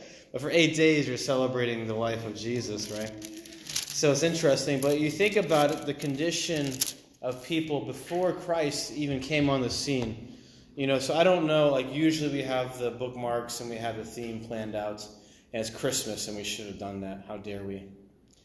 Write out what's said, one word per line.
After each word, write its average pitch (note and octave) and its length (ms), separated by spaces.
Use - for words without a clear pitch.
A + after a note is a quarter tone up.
But B2 80
for D3 100
eight D#3 260
days D#3 300
you're B2 120
celebrating B2 680
the A2 60
life A2+ 320
of G#2 100
Jesus, G#2+ 560
right? G#2+ 220
So - 440
it's C#3+ 100
interesting, D#3 580
but C#3+ 180
you D3+ 120
think G3+ 260
about D3+ 360
it, D#3 120
the C#3+ 80
condition D3 800
of B2+ 240
people D#3 400
before E3+ 480
Christ D3+ 600
even C#3 260
came C#3+ 300
on C3+ 100
the B2 80
scene. A#2 720
You C#3 120
know, C3+ 120
so C#3 160
I E3 80
don't F3 240
know, D3+ 220
like, C3 240
usually D3+ 400
we C#3 120
have B2+ 340
the A#2+ 120
bookmarks A#2+ 720
and A#2+ 80
we A#2 80
have A2+ 220
the A2 80
theme A2+ 360
planned A2 320
out, G#2+ 320
and A2+ 80
it's A2 80
Christmas A2 600
and G#2+ 100
we G2+ 60
should G#2 220
have F#2+ 120
done G2 240
that. G2 260
How G#2+ 80
dare G2+ 260
we? G2 220